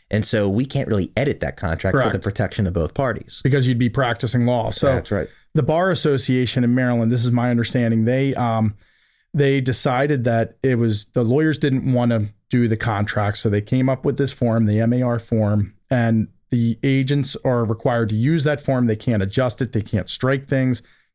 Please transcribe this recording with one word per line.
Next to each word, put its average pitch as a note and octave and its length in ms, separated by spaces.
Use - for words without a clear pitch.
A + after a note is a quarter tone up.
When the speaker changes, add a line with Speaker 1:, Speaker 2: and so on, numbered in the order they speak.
Speaker 1:
And G#2+ 160
so G#2 240
we A#2 160
can't C#3 220
really G2+ 280
edit C#3 260
that C#2 160
contract F#2 360
for C3 100
the A2 60
Speaker 2:
Correct. F#2+ 140
Speaker 1:
protection G2+ 440
of F2 60
both E2 200
parties. - 500
Speaker 2:
Because C3 240
you'd B2+ 100
be B2 120
practicing A#2+ 560
law. A#2+ 260
So C#3+ 160
Speaker 1:
That's B2+ 240
right. F#2+ 160
Speaker 2:
the D#3 100
Bar F3 280
Association B2+ 720
in A#2+ 100
Maryland, A#2+ 380
this A#2+ 140
is A#2+ 60
my B2 200
understanding, A#2 540
they, C3+ 300
um, A2+ 400
they C#3 280
decided C3 600
that A#2 400
it C3 160
was, A2+ 340
the B2 100
lawyers D3 360
didn't C3 340
wanna A#2+ 340
do A#2+ 180
the G#2+ 100
contract. G#2 600
So A2+ 120
they G#2 120
came C3 280
up C3 140
with C#3 140
this C3+ 140
form, A2+ 340
the G#2+ 140
M A#2 140
A B2 100
R A#2+ 160
form, G#2 540
and A2+ 380
the A#2 320
agents C3+ 540
are A#2+ 200
required A2+ 440
to G#2+ 60
use C3+ 300
that D3 160
form. B2+ 260
They G#2+ 80
can't A2 260
adjust B2+ 400
it. A#2 120
They G#2+ 80
can't - 280
strike C3+ 380
things. C3 340